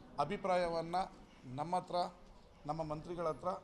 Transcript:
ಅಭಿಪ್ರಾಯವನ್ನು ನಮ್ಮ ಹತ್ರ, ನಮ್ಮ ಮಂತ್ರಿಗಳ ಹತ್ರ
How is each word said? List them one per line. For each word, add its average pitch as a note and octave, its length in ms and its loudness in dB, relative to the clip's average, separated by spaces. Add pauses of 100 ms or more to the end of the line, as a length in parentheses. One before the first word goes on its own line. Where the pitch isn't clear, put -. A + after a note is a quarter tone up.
(180)
ಅಭಿಪ್ರಾಯವನ್ನು F3 920 2 (420)
ನಮ್ಮ D#3+ 220 0
ಹತ್ರ, F3+ 180 -2 (720)
ನಮ್ಮ D#3 160 0
ಮಂತ್ರಿಗಳ D#3+ 460 -2
ಹತ್ರ D#3 200 0 (160)